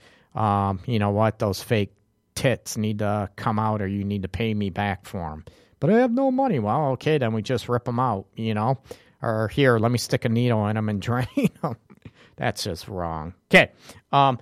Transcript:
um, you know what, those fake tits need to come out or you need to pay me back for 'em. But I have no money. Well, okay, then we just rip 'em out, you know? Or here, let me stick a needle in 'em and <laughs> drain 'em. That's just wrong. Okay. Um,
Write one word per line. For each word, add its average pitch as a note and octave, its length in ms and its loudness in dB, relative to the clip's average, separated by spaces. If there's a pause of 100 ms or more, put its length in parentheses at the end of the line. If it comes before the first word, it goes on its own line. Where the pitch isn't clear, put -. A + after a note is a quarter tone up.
(340)
um, G2+ 520 2
you A#2+ 120 0
know G#2 120 2
what, G#2+ 280 2
those G2+ 240 -2
fake G#2 300 0 (420)
tits - 420 -2
need G#2+ 220 -2
to G#2 380 -2
come G#2+ 240 -2
out G#2+ 200 0
or G2 60 -2
you G2+ 180 -4
need G2+ 180 -4
to F#2+ 60 -8
pay A2+ 240 -4
me G#2 180 -2
back G2 360 -4
for E2 260 -8
'em. D#2 120 -14 (360)
But D3 100 2
I A3+ 100 6
have B3+ 120 2
no C4+ 200 2
money. B3+ 260 0
Well, A#2+ 340 0
okay, D3+ 260 0
then A#2 140 0
we A2 100 -2
just A#2+ 260 -4
rip A#2+ 180 0
'em A#2+ 140 -2
out, A2+ 340 -2
you A2 200 -4
know? A2+ 240 0 (440)
Or A2 260 0
here, C3 300 4
let A2+ 140 2
me A#2+ 60 0
stick - 260 -2
a B2+ 40 0
needle A2+ 380 2
in G#2+ 100 -2
'em G#2+ 120 -2
and G#2 140 -4
<laughs> - 60 -6
drain B2+ 420 -2 (120)
'em. B2+ 140 -4 (600)
That's - 280 -4
just - 240 -8
wrong. E2+ 460 -6 (160)
Okay. F3 200 6 (420)
Um, C#3 300 4